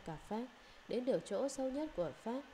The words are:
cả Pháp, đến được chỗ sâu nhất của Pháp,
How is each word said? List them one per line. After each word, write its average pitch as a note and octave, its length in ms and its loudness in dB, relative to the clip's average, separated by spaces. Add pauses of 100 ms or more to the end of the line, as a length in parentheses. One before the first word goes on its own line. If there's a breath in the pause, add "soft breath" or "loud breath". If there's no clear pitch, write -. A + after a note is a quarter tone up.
cả D#3+ 120 -4 (100)
Pháp, A3+ 180 0 (420 loud breath)
đến B3 180 2
được B3 200 6
chỗ A3 240 2
sâu C4 220 0
nhất D4+ 240 0
của E3 160 2 (120)
Pháp, B3 180 0 (120)